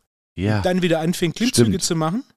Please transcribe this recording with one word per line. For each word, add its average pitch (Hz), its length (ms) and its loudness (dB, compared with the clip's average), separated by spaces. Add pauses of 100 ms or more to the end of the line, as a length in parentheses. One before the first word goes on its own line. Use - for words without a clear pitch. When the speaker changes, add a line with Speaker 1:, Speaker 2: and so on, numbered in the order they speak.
(400)
Speaker 1:
Ja. 107 180 2
Speaker 2:
Und 101 80 0
dann 180 160 2
wieder 165 180 2
anfängt, 170 360 -2
Klimmzüge 233 360 0
Speaker 1:
Stimmt. 185 120 -2
Speaker 2:
zu 175 120 -2
machen. 165 280 -2 (140)